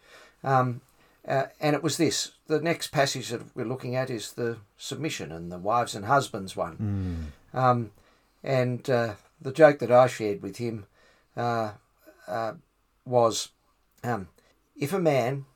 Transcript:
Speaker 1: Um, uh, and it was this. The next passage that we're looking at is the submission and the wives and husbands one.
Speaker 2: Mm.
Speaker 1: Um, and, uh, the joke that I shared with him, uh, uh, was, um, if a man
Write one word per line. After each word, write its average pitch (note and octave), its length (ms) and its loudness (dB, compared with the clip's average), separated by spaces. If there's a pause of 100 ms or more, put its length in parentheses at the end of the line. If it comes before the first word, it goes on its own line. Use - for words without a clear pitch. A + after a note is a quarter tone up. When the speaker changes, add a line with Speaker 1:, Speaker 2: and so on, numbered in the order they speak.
(420)
Speaker 1:
Um, B2+ 380 2 (480)
uh, C3+ 180 0 (140)
and D3+ 160 2
it C#3+ 80 -4
was D#3 140 0
this. - 340 0 (160)
The D3+ 140 2
next E3 320 -2
passage C3+ 360 0
that A#2 120 -6 (140)
we're B2 100 -6
looking B2+ 300 -6
at C3 140 -2
is A2 240 -8
the A#2 240 -4 (200)
submission C3+ 560 -8
and E2+ 180 -10
the F2+ 60 -10
wives A2 380 -2
and G2+ 100 -8
husbands A2 500 -2
one. F2 760 -4 (220)
Speaker 2:
Mm. C3+ 60 -4
Speaker 1:
Um, B2 320 2 (500)
and, B2 480 -2
uh, A#2 240 0 (280)
the C3+ 100 -8
joke D3 280 8
that A#2 120 0
I B2 160 10
shared G#2+ 340 -2
with G2 160 -10
him, A2+ 280 -6 (500)
uh, A#2 360 -2 (580)
uh, A2+ 240 -4 (520)
was, A#2 440 2 (520)
um, G#2+ 280 -6 (460)
if C#3 180 -6
a G3 60 0
man C#3 460 2 (100)